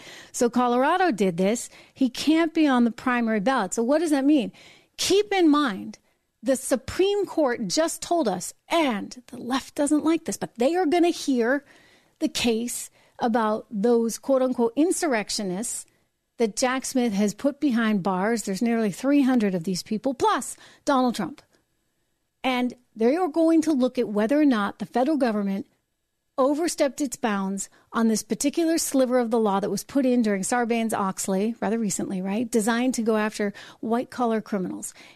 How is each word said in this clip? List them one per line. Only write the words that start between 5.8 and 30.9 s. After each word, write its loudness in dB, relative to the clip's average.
the 2
Supreme 0
Court -2
just -2
told 0
us, -6
and -2
the -18
left -6
doesn't 2
like 0
this, -6
but -10
they 2
are 2
gonna 4
hear 0
the 0
case -4
about 0
those 2
quote-unquote 0
insurrectionists -2
that 0
Jack -2
Smith 0
has 0
put -2
behind 0
bars. 0
There's -4
nearly 0
three 2
hundred 2
of -4
these -4
people, -4
plus -2
Donald 2
Trump. -8
And -2
they 2
are 0
going 4
to 0
look 2
at -2
whether 2
or 4
not 2
the -8
federal 0
government -2
overstepped 0
its -4
bounds -4
on 0
this 0
particular 0
sliver 0
of 0
the 2
law 2
that -2
was -4
put 0
in 4
during 0
Sarbanes-Oxley, -2